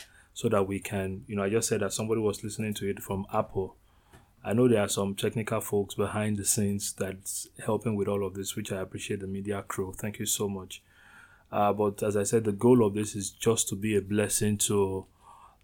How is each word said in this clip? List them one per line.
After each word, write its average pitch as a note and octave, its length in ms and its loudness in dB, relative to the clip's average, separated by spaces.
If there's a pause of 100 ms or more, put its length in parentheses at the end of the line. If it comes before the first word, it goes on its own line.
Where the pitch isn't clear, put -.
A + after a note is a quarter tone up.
(340)
so - 140 -2
that G2+ 180 4
we G2 140 -2
can, F#2+ 460 -4
you G#2+ 100 -6
know, G2+ 80 0
I G2 60 0
just A2+ 180 2
said A2 120 0
that G2 120 0
somebody A2 280 0
was G#2 220 0
listening G#2+ 320 -4
to G2+ 160 -4
it F#2 100 -6
from G2 320 -4
Apple. G2 440 -2 (640)
I G2+ 120 -2
know B2 140 6
there G#2+ 140 6
are G2+ 60 0
some G2 260 0
technical A2 460 -2
folks G2+ 340 -2
behind G#2 440 0
the F#2+ 60 -6
scenes G2+ 500 0
that's - 540 -8 (160)
helping A2 300 0
with G2+ 140 0
all G2+ 180 0
of F2+ 80 -8
this, G2 220 -6
which G#2+ 160 -6
I F#2+ 80 -4
appreciate F#2+ 400 -6
the F#2+ 60 -8
media G2 360 -4
crew. F#2 340 -6
Thank G#2+ 220 -6
you G#2+ 80 -6
so G#2 220 0
much. F#2+ 340 -8 (720)
Uh, G#2 200 4
but G#2 300 2
as G#2 140 2
I G2+ 60 4
said, G#2+ 220 2
the G#2 80 2
goal A#2 320 8
of G2+ 100 2
this G#2 200 -2
is G2 160 -6
just - 380 2
to G#2 80 -4
be G#2 200 0
a F#2+ 60 4
blessing G#2 560 2
to G2 480 0 (580)